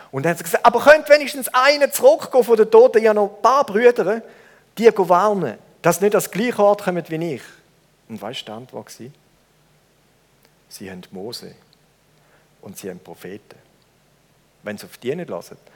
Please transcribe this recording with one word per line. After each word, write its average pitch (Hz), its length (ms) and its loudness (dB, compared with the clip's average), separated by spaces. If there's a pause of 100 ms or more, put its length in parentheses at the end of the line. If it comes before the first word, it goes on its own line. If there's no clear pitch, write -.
(100)
Und 135 140 -8
dann 170 60 0
hat 170 80 -4
sie - 60 -14
gesagt, - 200 -2
aber 240 160 4
könnte 294 320 4
wenigstens 277 360 0
einer 277 420 2
zurückgehen 262 540 2
von 226 120 2
den 220 140 2
Toten? 240 280 6
Ich 220 100 2
habe 208 80 2
noch 202 200 -2
ein - 60 -20
paar 262 220 2
Brüder, 226 580 0 (540)
die 214 80 0
gehen 202 240 2
warnen, 180 500 0 (240)
dass 170 160 0
sie 190 60 -2
nicht 208 120 0
an 185 60 0
den - 80 -10
gleichen 226 300 -4
Ort 202 220 2
kommen 175 260 -6
wie 160 260 -8
ich. 113 80 -14 (680)
Und 110 120 -16
weißt 110 200 -12
du, - 40 -14
die 113 60 -18
Antwort 117 500 -18
war? 113 60 -18 (1600)
Sie 95 220 -18
haben 90 100 -16 (120)
Mose 101 420 -16 (1040)
und - 160 -20
sie 98 140 -14
haben 90 80 -14
Propheten. 90 600 -20 (1040)
Wenn 104 140 -14
sie - 80 -20
auf - 140 -20
die 127 180 -8
nicht 170 140 -12
hören, - 260 -14 (200)